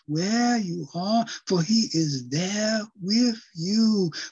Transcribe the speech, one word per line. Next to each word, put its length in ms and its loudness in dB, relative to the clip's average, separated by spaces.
where 520 0
you 360 -6
are, 320 0
for 160 2
he 300 2
is 360 0
there 520 -2
with 400 2
you. 560 2